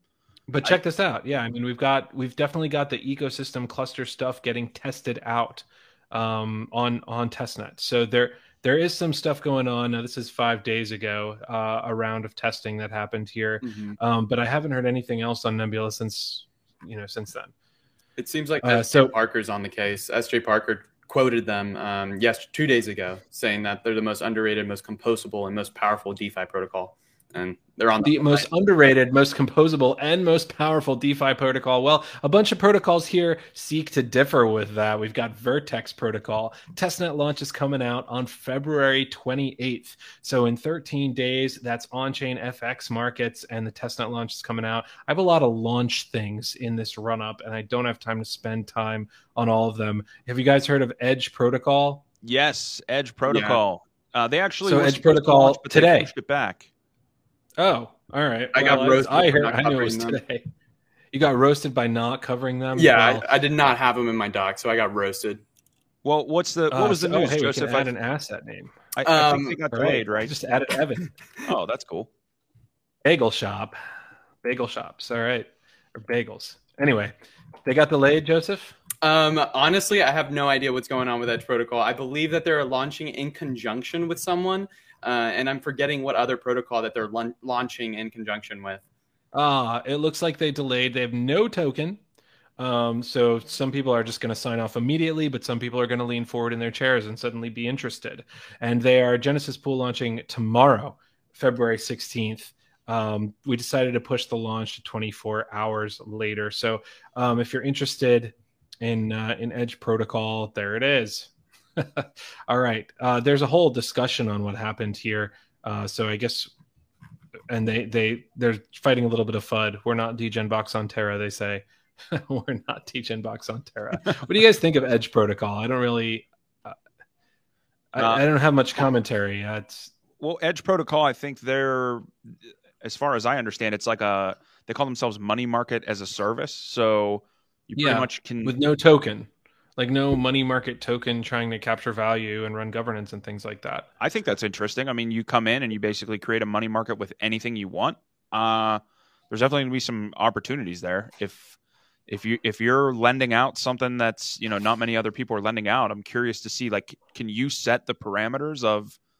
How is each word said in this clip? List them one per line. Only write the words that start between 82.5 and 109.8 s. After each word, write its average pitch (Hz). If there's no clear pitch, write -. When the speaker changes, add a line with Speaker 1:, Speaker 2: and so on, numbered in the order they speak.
Speaker 3:
launching 135
in 139
conjunction 127
with 165
someone, 185
uh, 117
and 131
I'm 135
forgetting 139
what 135
other 123
protocol 123
that 110
they're 107
lun-, 117
launching 123
in 110
conjunction 107
with. 98
Speaker 1:
Uh, 131
it 139
looks 156
like 165
they 151
delayed. 127
They 127
have 120
no 139
token. 165
Um, 120
so 120
some 131
people 135
are 117
just 113
gonna 113
sign 117
off 110
immediately, 156
but 127
some 120
people 120
are 120
gonna 123
lean 120
forward 117
in 117
their 117
chairs 120
and 110
suddenly 117
be 117
interested. 123
And 120
they 127
are 123
Genesis 139
Pool 135
launching 123
tomorrow, 120
February 120
sixteenth. -
Um, 107
we 127
decided 127
to 120
push 120
the 120
launch 110
to -
twenty-four 107
hours 107
later. 107
So, 113
um, 123
if 117
you're 127
interested 127
in, 110
uh, 110
in 117
Edge 120
Protocol, 110